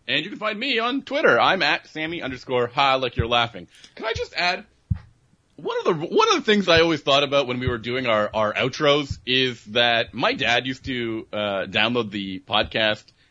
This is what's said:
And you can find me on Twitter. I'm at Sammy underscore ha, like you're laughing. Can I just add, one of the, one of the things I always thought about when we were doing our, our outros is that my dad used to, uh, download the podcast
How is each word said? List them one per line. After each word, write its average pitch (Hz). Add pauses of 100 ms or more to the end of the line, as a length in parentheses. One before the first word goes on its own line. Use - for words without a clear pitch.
And 139
you -
can -
find 214
me 240
on 247
Twitter. 254
I'm 139
at -
Sammy 160
underscore 123
ha, 139
like 131
you're 120
laughing. 117 (300)
Can 415
I 453
just 466
add, 180 (920)
one 415
of 440
the, 165
one 440
of 403
the 285
things 208
I 165
always 165
thought 143
about 139
when 123
we 127
were 120
doing 123
our, 107
our 107
outros 143
is 127
that 117
my 196
dad 123
used 127
to, 117
uh, 104 (320)
download 110
the 98 (100)
podcast 110 (280)